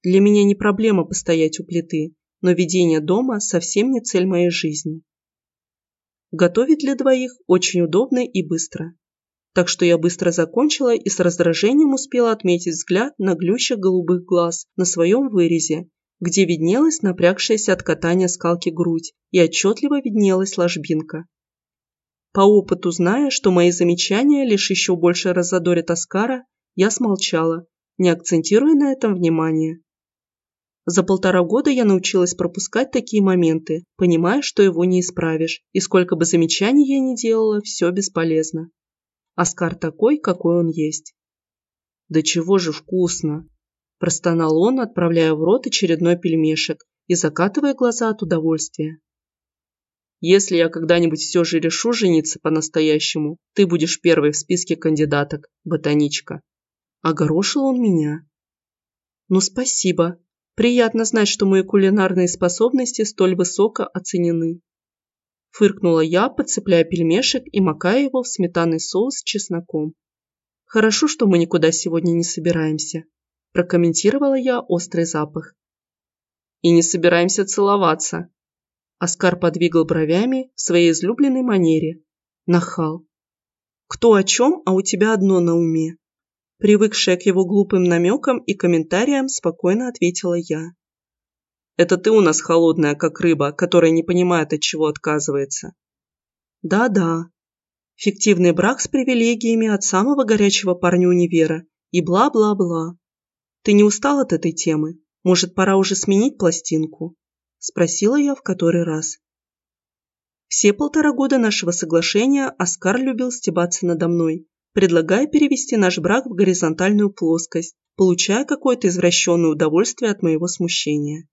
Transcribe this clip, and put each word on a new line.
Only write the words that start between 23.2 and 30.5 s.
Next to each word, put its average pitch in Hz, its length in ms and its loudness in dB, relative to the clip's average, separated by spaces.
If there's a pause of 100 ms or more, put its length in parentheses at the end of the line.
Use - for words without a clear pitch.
что - 200 0
мои 175 200 6
замечания 196 760 0
лишь 202 240 0
еще 190 260 0
больше 170 380 0
раззадорят 175 560 0
Оскара, 226 560 -4 (300)
я 202 160 2
смолчала, 170 720 -2 (320)
не 180 120 2
акцентируя 190 680 2
на 277 160 2
этом 226 240 -2
внимания. 160 680 -2 (1040)